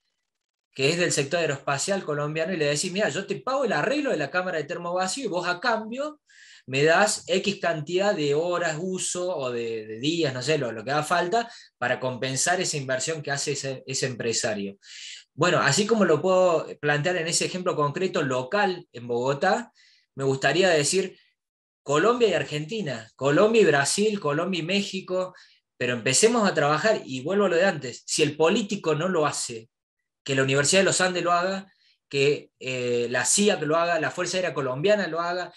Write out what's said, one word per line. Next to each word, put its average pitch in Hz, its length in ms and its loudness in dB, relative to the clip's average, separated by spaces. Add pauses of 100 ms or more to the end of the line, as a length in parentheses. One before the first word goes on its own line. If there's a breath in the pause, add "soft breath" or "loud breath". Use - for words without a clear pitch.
(760)
que 135 160 0
es 170 80 0
del 170 140 0
sector 147 280 0
aeroespacial 151 640 -2
colombiano 156 480 -2
y 185 40 -4
le 151 100 0
decís, 147 260 -2
'Mira, 190 160 0
yo 175 180 -4
te 185 100 -6
pago 269 280 -2
el 202 80 0
arreglo 240 380 0
de 185 60 0
la 143 140 -4
cámara 180 280 -2
de 147 60 -4
termo 175 280 -8
vacío 190 320 -2
y 220 40 -4
vos 170 180 -4
a 175 140 -2
cambio 240 600 -4 (480 loud breath)
me 131 140 0
das 180 460 4
X 190 320 0
cantidad 175 520 0
de 147 220 0
horas 170 460 0
uso 180 560 -4
o 127 160 -4
de, 113 340 -6
de 110 140 -10
días, 151 340 0
no 127 80 -8
sé, 151 160 0
lo, 120 140 -4
lo 110 120 -10
que 123 60 -6
haga 151 140 0
falta 180 440 0 (300 loud breath)
para 123 220 -2
compensar 131 600 -2
esa 156 160 -2
inversión 139 460 -4
que 143 80 -6
hace 139 220 -2
ese, 135 340 -8
ese 131 200 -2
empresario'?". 110 680 -2 (560 loud breath)
Bueno, 160 280 2
así 143 260 2
como 220 180 4
lo 156 160 4
puedo 185 460 4 (140)
plantear 147 380 0
en 160 100 -4
ese 165 180 0
ejemplo 180 300 -2
concreto 170 460 0
local 175 680 -2
en 120 140 -14
Bogotá, 143 640 0 (440 soft breath)
me 135 80 -4
gustaría 143 460 2
decir 175 460 2 (680 soft breath)
Colombia 208 440 4
y 180 60 2
Argentina, 147 800 -4
Colombia 202 480 6
y 190 40 6
Brasil, 170 520 4
Colombia 160 420 -2
y 156 40 -4
México, 185 720 -4 (440 soft breath)
pero 123 140 -2
empecemos 196 560 2
a 170 40 2
trabajar 156 520 2
y 127 180 -8
vuelvo 196 220 0
a 190 40 4
lo 170 80 0
de 175 80 4
antes, 143 420 -2
si - 180 0
el 143 120 0
político 196 580 2
no 160 140 -2
lo 165 160 0
hace, 117 460 -6 (540)
que 139 100 -2
la 135 80 4
Universidad 143 380 4
de 190 60 4
los 156 140 2
Andes 180 220 0
lo 170 80 0
haga, 190 400 -2 (380 soft breath)
que, 139 500 0
eh, 123 520 -2
la 123 140 0
cia 196 360 2
que 151 60 -4
lo 151 100 2
haga, 170 240 2
la 139 100 -2
Fuerza 180 280 -4
Aérea 175 160 -2
Colombiana 156 520 0
lo 160 140 -4
haga, 175 360 -4